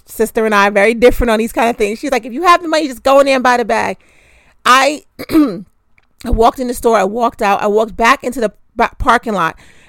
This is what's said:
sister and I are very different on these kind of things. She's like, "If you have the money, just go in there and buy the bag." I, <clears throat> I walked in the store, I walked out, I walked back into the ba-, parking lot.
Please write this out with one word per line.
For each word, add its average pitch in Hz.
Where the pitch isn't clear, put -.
sister 220
and 214
I 202
are -
very 208
different 240
on 220
these 226
kind 240
of 240
things. 214
She's 277
like, 240
"If 247
you 277
have 349
the 330
money, 311
just 254
go 277
in 277
there 269
and 262
buy 247
the 240
bag." 202
I, 269
<clears throat> -
I -
walked 226
in 247
the 240
store, 233
I 190
walked 233
out, 202
I -
walked 208
back 233
into 247
the 208
ba-, 226
parking 240
lot. 170